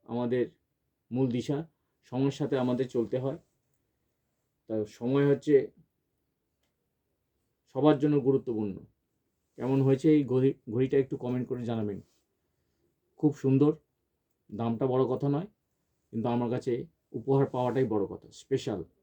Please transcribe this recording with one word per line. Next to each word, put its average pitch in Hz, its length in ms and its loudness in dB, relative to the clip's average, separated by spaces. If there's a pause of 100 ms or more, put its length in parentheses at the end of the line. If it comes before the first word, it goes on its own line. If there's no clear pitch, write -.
আমাদের 120 380 -2 (680)
মূল 127 240 0
দিশা, 135 240 -4 (540)
সময়ের 135 280 -2
সাথে 143 140 -2 (100)
আমাদের 123 300 -2
চলতে 117 280 -2
হয়। 135 160 -6 (1300)
তা 113 80 -6 (240)
সময় 139 320 2
হচ্ছে 143 240 2 (2250)
সবার 143 280 4
জন্য 147 180 2
গুরুত্বপূর্ণ। 117 540 -2 (840)
কেমন 131 300 -2
হয়েছে 135 200 2 (100)
এই 147 60 4 (100)
ঘড়ি, 131 180 4 (200)
ঘড়িটা 131 280 0
একটু 135 180 -2
কমেন্ট 123 320 -4
করে 123 160 -8
জানাবেন। 110 340 -4 (1200)
খুব 151 120 2 (100)
সুন্দর, 135 300 6 (760)
দামটা 113 360 -4
বড় 127 260 2
কথা 139 220 -2
নয়, 175 140 -4 (640)
কিন্তু 113 180 -4
আমার 120 260 0
কাছে - 180 -4 (460)
উপহার 135 260 2 (100)
পাওয়াটাই 123 380 0
বড় 104 140 0
কথা, 95 260 -14
স্পেশাল। 127 480 -6 (220)